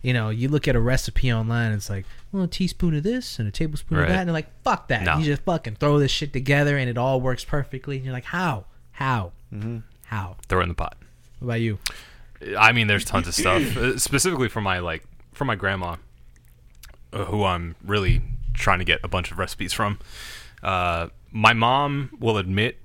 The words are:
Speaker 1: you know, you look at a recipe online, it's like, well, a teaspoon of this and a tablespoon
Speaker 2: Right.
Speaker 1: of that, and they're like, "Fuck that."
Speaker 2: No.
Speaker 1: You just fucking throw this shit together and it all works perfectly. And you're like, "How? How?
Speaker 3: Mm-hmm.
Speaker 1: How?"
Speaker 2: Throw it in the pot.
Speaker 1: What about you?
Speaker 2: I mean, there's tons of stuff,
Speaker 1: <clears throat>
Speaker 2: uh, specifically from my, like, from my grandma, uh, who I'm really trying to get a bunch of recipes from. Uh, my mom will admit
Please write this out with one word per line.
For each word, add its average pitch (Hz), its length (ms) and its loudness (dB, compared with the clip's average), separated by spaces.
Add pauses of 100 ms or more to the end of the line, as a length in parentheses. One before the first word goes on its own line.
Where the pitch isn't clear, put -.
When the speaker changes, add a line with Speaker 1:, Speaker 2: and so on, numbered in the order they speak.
Speaker 1:
you 123 100 0
know, 110 180 0
you 120 180 0
look 147 180 2
at 131 80 4
a 117 60 6
recipe 123 520 4
online, 113 400 2
it's 104 180 -4
like, 98 160 -6 (260)
well, 190 120 0
a 170 40 -2
teaspoon 175 460 0
of 147 80 0
this 247 360 -2
and 110 80 -2
a 101 40 -2
tablespoon 160 480 -2
Speaker 2:
Right. 170 60 4
Speaker 1:
of 165 60 2
that, 185 100 2
and 175 80 -2
they're 165 60 0
like, 156 160 -4 (120)
"Fuck - 260 0
that." 107 160 0
Speaker 2:
No. 82 140 4
Speaker 1:
You 160 60 0
just 147 180 0
fucking 156 340 -2
throw 147 220 4
this 139 120 4
shit 147 220 -4
together 143 440 2
and 127 120 0
it 117 100 -4
all 131 220 2
works 127 240 -2
perfectly. 139 520 -4
And 131 80 -8
you're 131 100 -6
like, 123 120 -8
"How? 170 400 -4 (260)
How? 120 400 -2 (200)
Speaker 3:
Mm-hmm. 110 260 -6 (280)
Speaker 1:
How?" 92 300 -8 (120)
Speaker 2:
Throw 92 120 2
it 87 40 2
in 87 40 -2
the 85 60 -6
pot. - 220 -4 (420)
Speaker 1:
What 127 80 -8
about 117 140 -2
you? 110 180 -2 (800)
Speaker 2:
I 110 140 8
mean, 113 160 2
there's 101 180 4
tons 90 200 0
of 87 80 -4
stuff, 95 420 2
Speaker 1:
<clears throat> - 20 -2
Speaker 2:
uh, 123 200 2
specifically 135 500 0
from 107 160 -4
my, 92 160 2
like, 82 240 -4 (280)
from 139 140 -4
my 113 100 0
grandma, 90 400 -2 (1160)
uh, 101 120 -4
who 104 200 0
I'm 85 300 0 (100)
really 98 360 4 (320)
trying 92 280 2
to 87 40 -2
get 82 180 2
a 85 60 -6
bunch 90 220 -2
of 85 80 -8
recipes 95 340 -4
from. 104 260 0 (640)
Uh, 87 460 0 (240)
my 110 220 6
mom 139 560 2 (100)
will 113 160 2
admit 101 480 0